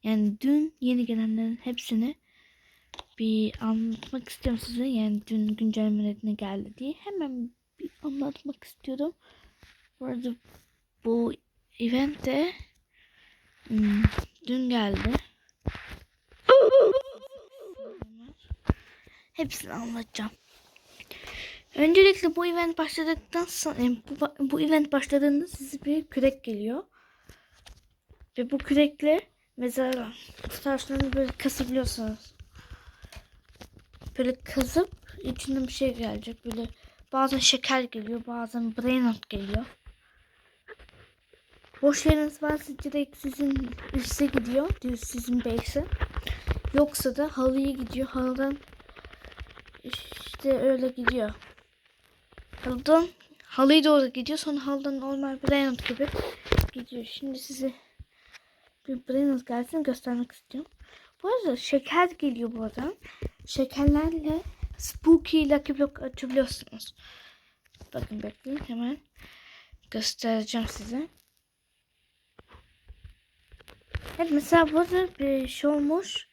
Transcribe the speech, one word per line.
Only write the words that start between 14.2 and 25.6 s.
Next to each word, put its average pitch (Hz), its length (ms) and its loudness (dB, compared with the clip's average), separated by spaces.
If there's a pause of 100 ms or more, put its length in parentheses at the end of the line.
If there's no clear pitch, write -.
dün 254 240 0
geldi. 208 420 2 (4000)
Hepsini - 400 -8
anlatacağım. 233 580 -8 (1400)
Öncelikle 349 600 8
bu 349 100 0
event 339 320 0
başladıktan 320 680 -2
sonra, - 380 -4
yani 247 280 2
bu 277 40 -8
ba-, 285 360 -2
bu 294 100 0
event 302 320 4
başladığında 285 540 2
size 277 380 -12